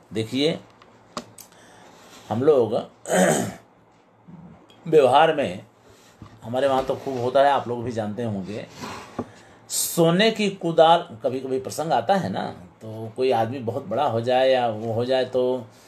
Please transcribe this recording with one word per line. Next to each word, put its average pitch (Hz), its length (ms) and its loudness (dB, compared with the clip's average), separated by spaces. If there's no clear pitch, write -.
देखिए, 127 460 -2
हम 117 140 -4
लोग 127 320 4
<clears throat> - 920 -2
व्यवहार 147 480 6
में, 101 300 -4
हमारे 127 240 -2
वहाँ 135 180 0
तो 135 100 -2
खूब 131 260 -6
होता 127 220 4
है, 143 80 4
आप 123 160 0
लोग 120 160 -6
भी 123 80 -6
जानते 107 320 -6
होंगे, 104 440 -8
सोने 175 640 2
की 208 180 -2
कुदाल, 170 580 4
कभी-कभी 131 360 -4
प्रसंग 147 320 -6
आता 120 240 2
है 165 140 -2
ना, - 160 -6
तो 110 340 -12
कोई 131 160 0
आदमी 113 280 0
बहुत 117 260 -6
बड़ा 113 200 -2
हो 117 160 -2
जाए 127 300 2
या 123 160 2
वो 110 260 -4
हो 120 120 -2
जाए 131 200 0
तो, 127 400 -2